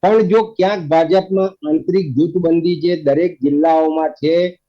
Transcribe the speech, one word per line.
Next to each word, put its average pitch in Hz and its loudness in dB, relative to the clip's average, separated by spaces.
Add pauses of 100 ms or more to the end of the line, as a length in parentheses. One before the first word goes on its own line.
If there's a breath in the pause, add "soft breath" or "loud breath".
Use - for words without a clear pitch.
પણ 214 2
જો 208 2
ક્યાંક 202 -4
ભાજપમાં 185 0
આંતરિક 175 0 (100)
જૂથબંધી 170 0
જે 170 -2
દરેક 156 0
જિલ્લાઓમાં 156 0
છે 170 -2